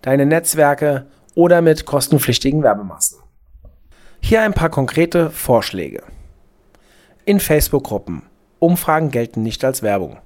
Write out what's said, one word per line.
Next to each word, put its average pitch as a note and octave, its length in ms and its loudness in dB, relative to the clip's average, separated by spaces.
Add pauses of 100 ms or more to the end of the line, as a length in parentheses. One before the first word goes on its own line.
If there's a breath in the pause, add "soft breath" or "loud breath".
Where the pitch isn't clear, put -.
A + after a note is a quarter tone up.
deine C#3 240 2
Netzwerke D3 800 0 (300 soft breath)
oder E3+ 260 6
mit D#3 240 2
kostenpflichtigen C#3 760 0
Werbemaßnahmen. G#2 640 -4 (960 soft breath)
Hier A3 220 2
ein G#3+ 100 0
paar E3 160 0
konkrete D#3+ 640 0
Vorschläge. F#2+ 720 -2 (1200 soft breath)
In G3+ 160 2
Facebook-Gruppen. C3+ 840 -2 (360)
Umfragen D#3+ 520 2
gelten A#2 320 -4
nicht A2 220 -6
als C3 180 -2
Werbung. G2 440 -4